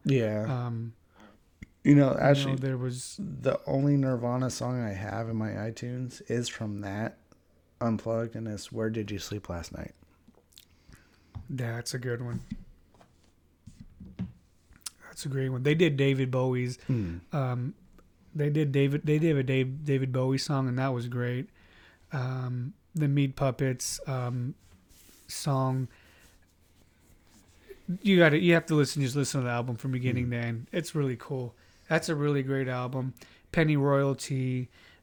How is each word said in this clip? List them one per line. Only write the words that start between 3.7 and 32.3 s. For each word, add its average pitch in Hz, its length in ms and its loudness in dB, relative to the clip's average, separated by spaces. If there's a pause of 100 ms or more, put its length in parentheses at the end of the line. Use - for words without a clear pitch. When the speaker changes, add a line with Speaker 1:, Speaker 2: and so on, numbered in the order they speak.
Speaker 1:
Nirvana 127 540 0
song 123 340 -4
I 110 80 -4
have 104 380 -6
in 113 80 -2
my 110 140 -2
iTunes 120 800 -8
is 120 200 -2
from 104 320 -6
that 104 360 -6 (640)
Unplugged, 113 560 -2
and 113 120 -8
it's 104 240 -8
Where 110 180 -2
Did 110 200 -4
You 101 100 -4
Sleep - 300 -8
Last 87 280 -8
Night? - 160 -10 (1600)
Speaker 2:
That's 120 440 -6
a 135 60 -4
good 120 220 -4
one. 120 200 -6 (2750)
That's - 180 -12
a 147 40 -4
great 135 200 -2
one. 127 140 -2
They 147 120 6
did 160 220 6
David 135 340 4
Bowie's, 127 460 0 (100)
Speaker 1:
Hmm. 95 300 0 (140)
Speaker 2:
um, 127 420 -2 (640)
they 147 120 2
did 147 220 2
David, 139 320 2
they 151 160 4
did 160 160 4
a 135 80 2
Dave, 131 400 0
David 135 280 0
Bowie 131 260 2
song, 135 300 0
and 123 100 -2
that 131 160 0
was 120 140 -4
great. 123 420 -4 (600)
Um, 127 640 -4 (200)
the 151 140 0
Meat 139 280 2
Puppets, 131 720 -2
um, 127 480 -4 (720)
song. 131 600 0 (2250)
You 196 160 6
gotta, 160 220 8
you 175 140 6
have 165 140 4
to 160 80 2
listen, 147 260 2
just 131 140 0
listen 139 260 0
to 123 40 -2
the 123 60 -2
album 120 240 -2
from 131 160 -6
beginning 123 360 0
Speaker 3:
Mm. 120 40 -2
Speaker 2:
to 120 60 -2
end. 117 340 -4
It's 170 220 -4
really 135 240 0
cool. 127 380 -8 (320)
That's 160 220 0
a 165 60 0
really 143 280 0